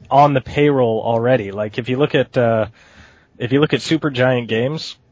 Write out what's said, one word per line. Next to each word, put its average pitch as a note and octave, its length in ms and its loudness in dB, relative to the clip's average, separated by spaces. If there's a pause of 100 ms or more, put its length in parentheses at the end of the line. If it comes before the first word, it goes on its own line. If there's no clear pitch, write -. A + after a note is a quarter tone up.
on C#3+ 240 4
the C3 80 0
payroll C3 640 0
already. A#2 480 0
Like, G#2+ 260 -8
if A#2+ 120 -6
you B2+ 80 -2
look D3 180 0
at, C3 220 0
uh, A2+ 300 2 (720)
if A#2+ 140 -6
you C#3 80 4
look D3+ 140 2
at B2+ 80 0
Supergiant B2+ 680 0
Games B2 500 -4 (140)